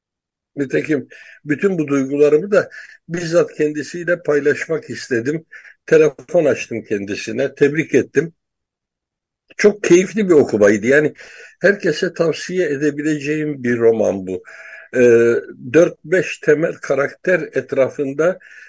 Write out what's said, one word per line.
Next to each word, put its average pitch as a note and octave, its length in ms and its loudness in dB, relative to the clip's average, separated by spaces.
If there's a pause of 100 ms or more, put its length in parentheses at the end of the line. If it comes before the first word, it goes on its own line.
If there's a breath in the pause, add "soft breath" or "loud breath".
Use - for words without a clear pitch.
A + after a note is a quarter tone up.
(560)
Nitekim C#3+ 520 -4 (380 loud breath)
bütün F3+ 320 -2
bu D3+ 100 -2
duygularımı C#3+ 640 2
da F#3 180 2 (400 loud breath)
bizzat E3 440 -2
kendisiyle D#3+ 680 -4
paylaşmak D3 640 -2
istedim. B2+ 560 -6 (400 loud breath)
Telefon D#3 600 2
açtım A#2 380 -2
kendisine, A2 720 -6
tebrik C#3+ 400 0
ettim. D3 380 0 (1200)
Çok G#3 260 0
keyifli F#3 460 2
bir F3 40 4
okumaydı. G#2+ 540 4
Yani C#3+ 260 2 (480 loud breath)
herkese F#3 520 -2
tavsiye E3+ 560 -2
edebileceğim D3 920 -4
bir A#2+ 140 0
roman G2+ 500 2
bu. F#2 160 -8 (520 loud breath)
Ee, A#2 400 6 (380)
dört E3 320 4
beş E3 340 -2
temel D#3 340 0
karakter C#3+ 680 -4
etrafında, C#3 960 -2 (300 loud breath)